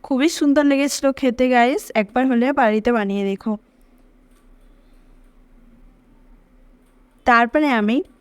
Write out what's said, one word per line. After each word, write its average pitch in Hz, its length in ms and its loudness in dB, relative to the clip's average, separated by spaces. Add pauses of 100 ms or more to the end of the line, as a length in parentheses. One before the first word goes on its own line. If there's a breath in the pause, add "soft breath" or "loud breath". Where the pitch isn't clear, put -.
খুবই 277 260 0
সুন্দর 294 360 0
লেগেছিল 277 480 0
খেতে 254 360 -2
গাইস, 254 460 0
একবার 233 320 -2
হলে 247 260 0
বাড়িতে 226 400 0
বানিয়ে 202 320 -2
দেখো। 196 320 -6 (3750)
তারপরে 240 440 2
আমি 233 340 0 (180)